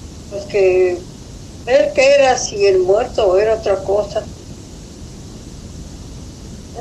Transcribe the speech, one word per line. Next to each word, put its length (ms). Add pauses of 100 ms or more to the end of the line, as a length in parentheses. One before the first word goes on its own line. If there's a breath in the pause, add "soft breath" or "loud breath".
(300)
pues 160
que 520 (680)
ver 280
qué 200
era, 240
si 280
el 140
muerto 460
o 120
era 180
otra 220
cosa. 460 (2500)